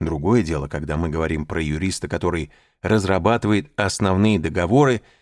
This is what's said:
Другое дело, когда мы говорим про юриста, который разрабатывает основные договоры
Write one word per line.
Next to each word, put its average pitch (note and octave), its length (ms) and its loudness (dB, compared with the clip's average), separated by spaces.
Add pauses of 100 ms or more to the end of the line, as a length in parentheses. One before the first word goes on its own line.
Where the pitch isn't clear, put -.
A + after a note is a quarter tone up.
Другое E2 420 0
дело, D2+ 260 -4
когда D2 280 -6
мы E2 120 -2
говорим D#2 380 -2
про D#2+ 140 -4
юриста, D#2+ 460 -4
который E2+ 460 -4 (280)
разрабатывает G2+ 960 0
основные G2+ 640 2
договоры F#2+ 640 2 (200)